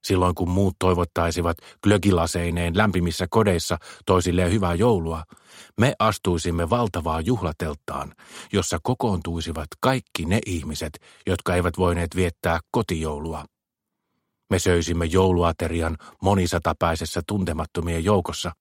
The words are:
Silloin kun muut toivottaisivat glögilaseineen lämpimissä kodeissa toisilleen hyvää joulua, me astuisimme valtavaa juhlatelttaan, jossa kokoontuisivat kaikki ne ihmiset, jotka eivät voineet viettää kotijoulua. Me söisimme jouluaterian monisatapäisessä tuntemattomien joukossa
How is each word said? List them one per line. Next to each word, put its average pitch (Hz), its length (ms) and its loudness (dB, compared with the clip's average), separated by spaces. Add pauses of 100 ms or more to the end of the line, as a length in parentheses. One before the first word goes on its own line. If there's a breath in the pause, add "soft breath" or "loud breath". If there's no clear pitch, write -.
Silloin 90 300 2
kun 87 140 -2
muut 92 300 2
toivottaisivat 85 760 0 (260 loud breath)
glögilaseineen 87 920 2
lämpimissä 92 540 0
kodeissa 92 480 2 (280 loud breath)
toisilleen 90 460 4
hyvää 92 220 2
joulua, 82 500 0 (560 loud breath)
me 131 180 4
astuisimme 87 720 0
valtavaa 85 500 -2
juhlatelttaan, 82 920 -6 (380 loud breath)
jossa 87 300 0
kokoontuisivat 82 880 -4 (120)
kaikki 127 440 -2
ne 95 220 0
ihmiset, 78 520 -8 (280 loud breath)
jotka 90 280 -2
eivät 90 240 0
voineet 87 380 0
viettää 85 440 -2 (100)
kotijoulua. 78 760 -4 (1040)
Me 95 80 2
söisimme 85 460 2
jouluaterian 85 920 2 (260 loud breath)
monisatapäisessä 85 1040 0
tuntemattomien 82 800 -4
joukossa 85 560 0